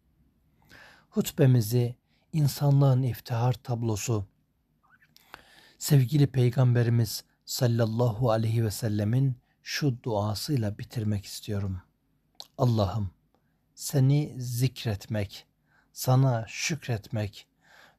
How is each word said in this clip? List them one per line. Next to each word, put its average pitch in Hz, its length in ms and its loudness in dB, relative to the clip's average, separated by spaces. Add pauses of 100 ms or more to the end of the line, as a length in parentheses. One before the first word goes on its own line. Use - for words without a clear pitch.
(1120)
Hutbemizi 123 840 2 (360)
insanlığın 139 680 4
iftihar 120 500 -2
tablosu, 113 760 -4 (1500)
Sevgili 143 480 4
Peygamberimiz 120 1000 2 (200)
sallallahu 117 840 0
aleyhi 113 340 0
ve 107 60 0
sellemin 113 680 -2 (260)
şu 131 400 -4
duasıyla 107 760 -4
bitirmek 107 460 -6
istiyorum. 98 580 -8 (760)
Allah'ım, 107 520 0 (640)
seni 143 640 0
zikretmek, 120 1080 -4 (460)
sana 127 560 2
şükretmek - 1000 -6 (500)